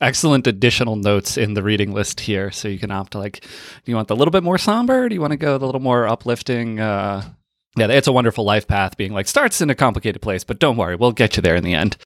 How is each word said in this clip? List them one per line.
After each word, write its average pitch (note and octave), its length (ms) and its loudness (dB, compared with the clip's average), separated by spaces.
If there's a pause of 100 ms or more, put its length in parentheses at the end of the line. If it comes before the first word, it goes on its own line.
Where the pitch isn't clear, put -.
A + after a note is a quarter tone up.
excellent C3 460 2
additional A#2 480 2
notes G2+ 420 0
in G#2+ 160 0
the G#2 80 -2
reading G2+ 300 0
list G2+ 300 -4
here. G2 280 -4
So - 180 -10
you G2 120 -6
can G#2+ 100 -6
opt G2 220 -8
to, G#2+ 80 -10
like, G2 220 -10
do - 500 -16
you A#2+ 40 0
want A2 120 -2
the G#2+ 80 0
little D3 160 2
bit F#3 120 2
more F3 140 0
somber? A#3+ 500 2
Do A3+ 60 -4
you F#3 80 -4
wanna D3 160 -2
go C#3+ 220 0
the C3+ 80 -2
little C3 140 -2
more B2 260 2
uplifting? A#2 720 -2
Uh, G2+ 440 -2 (540)
yeah, A#2 80 4
the A2 100 4
It's C#3 120 4
a C#3+ 40 4
Wonderful A#2+ 320 2
Life G2+ 240 2
path G2 300 0
being G2 160 -4
like, G2 140 -4
starts C4+ 340 0
in D#3 80 2
a C3 60 0
complicated A2 480 0
place, F#2+ 200 -2
but G#2+ 140 -8
don't C#3 180 2
worry, F2+ 200 -2
we'll A#2 160 4
get A2 260 2
you G#2 40 0
there E2+ 140 4
in F2 80 2
the F2 120 0
end. F2 300 0